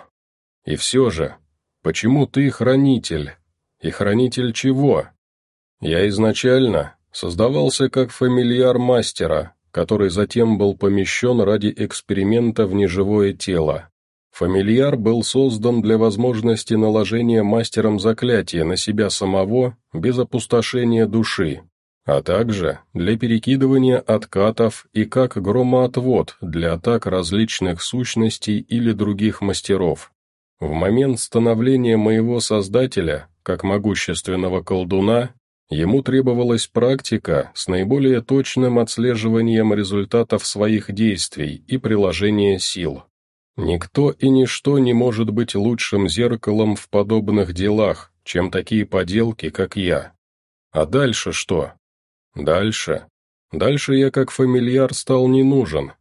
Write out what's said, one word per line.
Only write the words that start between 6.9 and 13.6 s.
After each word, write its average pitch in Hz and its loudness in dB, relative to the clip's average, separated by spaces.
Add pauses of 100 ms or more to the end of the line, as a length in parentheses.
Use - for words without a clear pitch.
создавался 131 0
как 131 -2
фамильяр 123 2
мастера, 95 0 (180)
который 98 0
затем 104 0
был 101 2
помещен 101 0
ради 104 0
эксперимента 107 0
в 92 -4
неживое 98 2
тело. 80 -2 (440)